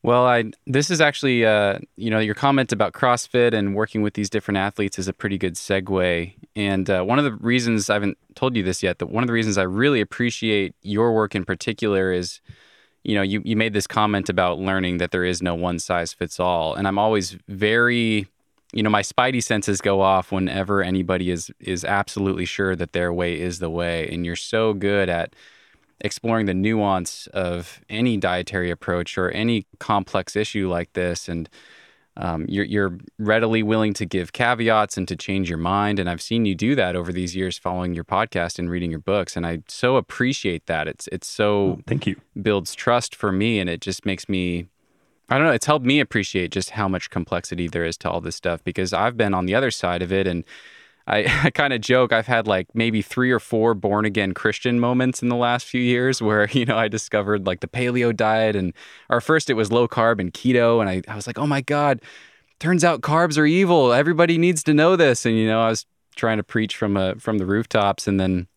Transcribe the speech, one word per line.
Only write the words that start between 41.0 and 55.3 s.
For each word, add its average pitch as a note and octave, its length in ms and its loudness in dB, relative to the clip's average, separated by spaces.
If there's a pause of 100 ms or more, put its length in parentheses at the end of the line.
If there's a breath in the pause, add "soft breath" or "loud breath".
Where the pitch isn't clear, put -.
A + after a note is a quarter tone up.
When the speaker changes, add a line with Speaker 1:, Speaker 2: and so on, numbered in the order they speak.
Speaker 1:
it's - 160 -10
so G2+ 500 0
Speaker 2:
Oh, - 80 -16
thank - 220 -2
you. - 120 -4 (220)
Speaker 1:
builds G2+ 320 0
trust B2 400 -2
for G#2 180 -2
me. G#2 280 0
And F2 100 -2
it E2+ 100 -4
just - 240 -8
makes F#2+ 240 -4
me, F2+ 380 -2 (640)
I C3 80 2
don't D3+ 80 4
know, D3+ 80 4
it's - 140 0
helped D3 180 2
me C#3 140 4
appreciate F#2+ 520 -2
just - 200 -4
how G#2 160 -2
much F#2 240 -4
complexity F2 560 -4
there E2+ 180 -2
is E2+ 140 -4
to F2 100 -4
all E2+ 120 -2
this E2 140 -8
stuff, E2+ 280 -4
because F#2 280 -4
I've A2 260 0
been G2+ 180 0
on F2+ 100 -2
the F#2 80 -2
other B2+ 160 2
side F2 320 -2
of F2+ 100 -4
it. G2 140 2
And F2 180 -2 (640 loud breath)
I, G#2+ 180 0
<laughs> C#3 200 0
I D3 40 4
kinda C#3 300 0
joke, B2 340 4
I've A2 140 2
had, A#2 180 0
like, F#2+ 300 0
maybe A2+ 260 2
three B2+ 300 0
or A#2 80 2
four A2+ 340 2
born G#2 320 0
again G2 280 0
Christian A#2+ 460 -2
moments B2+ 440 0
in A#2+ 60 0
the A#2+ 60 0